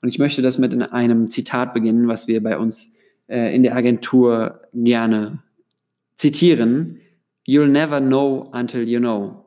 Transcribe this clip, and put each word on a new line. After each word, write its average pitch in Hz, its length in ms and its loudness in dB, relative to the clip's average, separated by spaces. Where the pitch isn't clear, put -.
Und 123 80 -2
ich 120 120 -4
möchte 139 200 0
das 127 160 0
mit 127 160 0
in 120 100 -2
einem 117 440 0
Zitat 127 480 -6
beginnen, 113 320 2
was 113 220 -4
wir 113 160 0
bei 110 120 -2
uns, 110 360 -6
äh, 117 280 -4
in 127 100 4
der 120 100 2
Agentur 120 880 0
gerne 117 720 0
zitieren. 147 880 2
You'll 147 220 4
never 143 340 2
know 135 520 0
until 120 360 -6
you 120 120 0
know. 104 460 -4